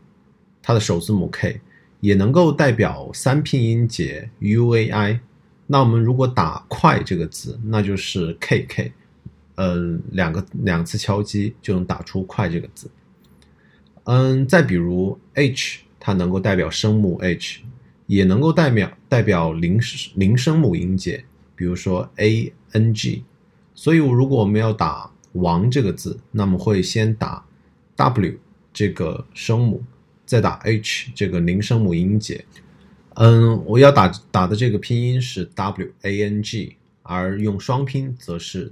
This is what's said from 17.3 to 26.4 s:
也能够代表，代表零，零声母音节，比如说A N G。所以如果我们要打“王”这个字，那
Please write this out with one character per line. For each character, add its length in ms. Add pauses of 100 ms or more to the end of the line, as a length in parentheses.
也 200
能 160
够 100
代 180
表， 220 (160)
代 140
表 320
零， 260 (360)
零 220
声 220
母 160
音 220
节， 260 (320)
比 80
如 100
说 440
A 340 (220)
N 200
G。 300 (500)
所 220
以 40
如 280
果 100
我 60
们 160
要 140
打 360 (220)
“王” 400
这 100
个 120
字， 260 (120)
那 140